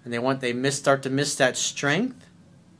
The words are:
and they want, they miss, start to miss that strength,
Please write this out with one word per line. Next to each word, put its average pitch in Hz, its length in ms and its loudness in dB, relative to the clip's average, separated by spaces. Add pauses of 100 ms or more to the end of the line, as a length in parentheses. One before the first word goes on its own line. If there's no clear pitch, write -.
and 120 100 -10
they 117 60 0
want, 131 220 0
they 123 100 0
miss, 135 260 0
start 139 260 2
to 135 60 -2
miss 143 260 0
that 127 200 4
strength, - 720 -2 (540)